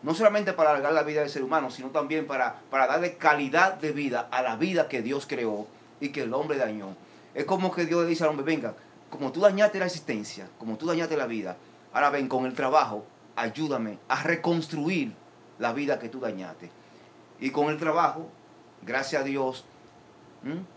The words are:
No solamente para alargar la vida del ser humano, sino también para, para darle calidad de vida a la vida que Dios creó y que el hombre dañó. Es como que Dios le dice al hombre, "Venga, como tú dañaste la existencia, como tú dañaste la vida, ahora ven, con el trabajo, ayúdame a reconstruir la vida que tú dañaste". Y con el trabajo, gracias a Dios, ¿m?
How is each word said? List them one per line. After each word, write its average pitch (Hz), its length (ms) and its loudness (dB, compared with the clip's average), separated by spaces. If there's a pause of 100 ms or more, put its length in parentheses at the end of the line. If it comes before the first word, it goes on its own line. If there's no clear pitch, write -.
No 151 100 0
solamente 202 400 6
para 156 180 6
alargar 143 220 2
la 156 100 4
vida 151 180 0
del 143 100 0
ser 143 120 -4
humano, 135 280 0
sino 131 180 -10
también 147 380 -2
para, 127 420 -2
para 135 160 4
darle 170 300 0
calidad 151 600 4
de 151 180 -4
vida 131 380 -2
a 127 120 0
la 113 140 -2
vida 165 300 0
que 123 140 -4
Dios 139 260 -2
creó 110 380 -4 (340)
y 143 100 -4
que 143 120 -6
el 117 140 -4
hombre 147 220 0
dañó. 107 380 -4 (380)
Es 139 120 -4
como 185 280 2
que 170 140 0
Dios 170 160 2
le 170 60 0
dice 165 160 0
al 151 40 6
hombre, 143 160 -2
"Venga, 135 300 -2 (340)
como 135 220 -4
tú 156 100 -6
dañaste 202 380 6
la 185 60 2
existencia, 110 600 -6 (120)
como 110 180 -6
tú 160 80 -8
dañaste 160 320 0
la 131 80 0
vida, 104 320 -6 (340)
ahora 139 200 4
ven, 139 160 0
con 127 180 0
el 127 80 -4
trabajo, 131 520 2 (300)
ayúdame 117 600 -4 (100)
a 143 140 2
reconstruir 160 920 0 (440)
la 117 160 0
vida 139 240 0
que 113 120 -10
tú 127 100 -12
dañaste". 95 500 -8 (680)
Y 135 100 -2
con 147 200 0
el 156 100 -2
trabajo, 160 500 0 (540)
gracias 135 400 -2
a - 20 -2
Dios, 135 400 -2 (760)
¿m? 151 140 -6 (200)